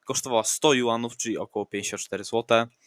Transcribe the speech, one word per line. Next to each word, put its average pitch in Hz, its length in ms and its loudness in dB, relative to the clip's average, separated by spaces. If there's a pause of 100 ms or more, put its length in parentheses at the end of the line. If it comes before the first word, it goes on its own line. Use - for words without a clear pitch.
Kosztowała 123 400 0
sto - 280 2
juanów, 120 440 0
czyli 110 220 -4
około 101 280 -4
pięćdziesiąt 101 360 -6
cztery 98 220 -8
złote. 113 420 2 (200)